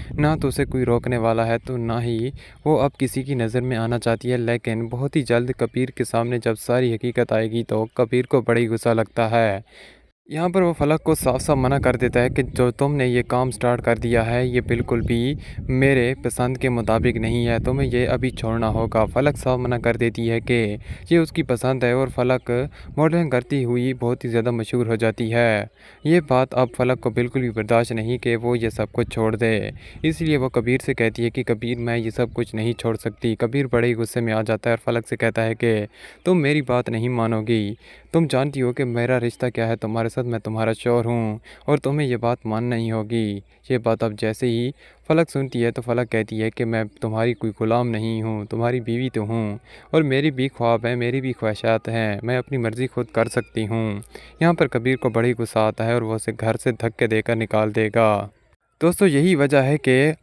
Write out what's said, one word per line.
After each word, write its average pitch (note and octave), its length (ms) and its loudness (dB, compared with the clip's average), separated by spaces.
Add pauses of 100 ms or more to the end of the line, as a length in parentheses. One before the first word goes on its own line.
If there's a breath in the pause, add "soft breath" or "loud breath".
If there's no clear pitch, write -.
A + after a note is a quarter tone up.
(140 loud breath)
ना D3+ 220 2
तो C#3+ 120 -2
उसे C3+ 180 0
कोई C3 180 -2
रोकने A#2+ 360 0
वाला A2+ 260 2
है A#2 120 0
तो B2+ 200 -6
ना A#2 220 -2
ही A#2 340 -2 (320 loud breath)
वो D3+ 120 4
अब C#3 220 2
किसी C3 240 -2
की C#3 120 -4
नज़र A#2 260 0
में B2+ 160 -2
आना A#2 220 0
चाहती A2+ 300 -2
है। B2 80 0
लेकिन A#2 520 -2
बहुत B2+ 260 -4
ही D3 80 2
जल्द A#2+ 360 0
कबीर A#2+ 380 -2
के B2+ 80 0
सामने A#2 340 -2
जब A2+ 200 0
सारी B2 340 2
हकीकत A#2+ 400 0
आएगी A2+ 300 0
तो A2 220 -2 (120)
कबीर B2 280 2
को C3 160 4
बड़ा A#2 180 2
ही A#2+ 80 2
गुस्सा A2+ 260 0
लगता A2+ 360 0
है। A2 340 2 (680 loud breath)
यहाँ E3 200 -2
पर F#3 120 2
वो F3 120 2
फलक D3+ 280 2
को D#3 140 2
साफ B2+ 260 2
साफ D3 160 2
मना C3+ 220 2
कर B2+ 160 2
देता B2 240 2
है B2 100 4
कि C3+ 140 0
जो B2 280 0
तुमने C#3 360 0
ये B2 160 2
काम B2+ 280 0
स्टार्ट A#2+ 300 0
कर A#2 160 2
दिया A#2 260 2
है A#2+ 240 0
ये B2 140 0
बिल्कुल A#2+ 400 0
भी A#2 360 0 (340 loud breath)
मेरे C3 520 4
पसंद B2 340 -2
के B2+ 120 -2
मुताबिक A#2 480 0
नहीं A2+ 280 0
है, A#2 140 0
तुम्हें C3 280 0
ये A#2+ 180 0
अभी B2 260 0
छोड़ना A2+ 360 -2
होगा। A2 380 2
फलक C#3+ 320 0
साफ B2+ 220 0
मना B2 200 -2
कर A2+ 180 0
देती A#2 300 0
है A#2 140 0
कि A#2 120 -2 (580 loud breath)
ये E3+ 60 6
उसकी D#3+ 260 0
पसंद B2+ 420 0
है A#2+ 100 4
और C3 140 0
फलक B2 420 0 (460 loud breath)
मॉडलिंग D#3+ 340 2
करती B2+ 320 0
हुई B2 320 0
बहुत B2 300 -2
ही B2 40 -2
ज़्यादा A#2 220 2
मशहूर A#2 360 -2
हो A2+ 80 0
जाती A2+ 340 0
है। A2+ 400 2 (360 loud breath)
ये E3 180 4
बात C3 300 2
अब B2 240 2
फलक B2+ 220 2
को A#2+ 120 -2
बिल्कुल B2 300 -2
भी A#2+ 100 -2
बर्दाश्त A2+ 400 0
नहीं A2+ 280 -2
कि A#2 180 0
वो A#2+ 180 0
ये A2+ 160 0
सब G#2+ 200 -4
कुछ A#2 180 -2
छोड़ A2 260 0
दे, G#2+ 380 0 (320 loud breath)
इसलिए D#3 320 0
वो B2+ 120 0
कबीर B2 320 0
से C#3 120 -2
कहती A2+ 300 0
है A#2 60 2
कि B2 140 -4
कबीर A#2 360 -2
मैं A#2 180 -2
ये A2+ 140 -2
सब A#2+ 220 -2
कुछ A#2+ 220 -6
नहीं A2+ 180 0
छोड़ A2+ 240 -2
सकती। A2+ 380 -2
कबीर B2+ 320 -2
बड़े A#2+ 200 2
ही B2 60 2
गुस्से A2+ 280 -2
में A2+ 120 0
आ A2 80 0
जाता A2 280 -2
है A2+ 60 2
और - 100 -10
फलक A#2 220 -2
से - 100 -4
कहता A2+ 240 0
है A2+ 140 0
कि G#2+ 320 0 (380 loud breath)
तुम F3+ 140 4
मेरी D3 240 2
बात B2 260 0
नहीं A#2 220 -2
मानोगी, A2+ 640 0 (360 loud breath)
तुम E3 140 4
जानती C3+ 320 -2
हो B2 140 0
कि C#3 120 -2
मेरा A#2+ 340 0
रिश्ता A#2+ 300 -2
क्या A#2 180 -2
है A2+ 80 0
तुम्हारे A2+ 340 -2
साथ, B2+ 140 -4
मैं A#2 160 -4
तुम्हारा A2 340 -2
शौहर A#2+ 320 0
हूँ A2+ 340 -2 (280 loud breath)
और C#3+ 120 2
तुम्हें C#3+ 280 0
ये B2 100 0
बात A#2 280 -2
मानना A#2 300 -2
ही A2+ 140 -2
होगी। A2 540 -2 (220 soft breath)
ये C3 120 0
बात A2+ 260 0
अब A2 120 -2
जैसे A2 320 -2
ही A#2+ 260 0 (360 soft breath)
फलक D#3+ 200 2
सुनती C3 320 -2
है A#2 100 2
तो B2 100 -6
फलक A#2 280 -2
कहती A2 280 -2
है A2 120 0
कि A#2+ 160 -4
मैं A2+ 200 -2 (160)
तुम्हारी A2+ 320 0
कोई A2+ 180 -4
ग़ुलाम A#2 360 0
नहीं A2+ 360 -2
हूँ, A2 220 -4
तुम्हारी A#2+ 360 -2
बीवी A#2+ 280 -2
तो A2 140 -4
हूँ G#2+ 360 -4 (340 loud breath)
और D#3+ 100 4
मेरी C#3+ 280 2
भी C3 160 -2
ख्वाब A#2 380 0
है, A#2 100 0
मेरी A#2+ 260 -2
भी C3 120 -4
ख्वाहिशात A2+ 560 -2
हैं, A2 340 -2
मैं B2 140 -2
अपनी C3 200 -4
मर्ज़ी A#2 300 -2
खुद B2 280 -4
कर A#2 120 4
सकती A2+ 380 -4
हूँ। A2 360 -2 (400 loud breath)
यहाँ E3+ 120 4
पर E3 140 2
कबीर B2+ 300 0
को C3 120 -2
बड़ी A#2 240 2
गुस्सा A2 340 0
आता A2 160 -2
है A#2 120 0
और A#2+ 80 0
वो A2 120 -2
उसे A2 160 -4
घर A2+ 260 -2
से - 160 -2
धक्के A#2 340 -2
देकर A2 280 0
निकाल G#2+ 360 0
देगा। G#2+ 580 2 (520)
दोस्तों F3+ 280 4
यही D#3 260 4
वजह C#3 260 4
है C#3 180 2
कि B2+ 180 4 (260)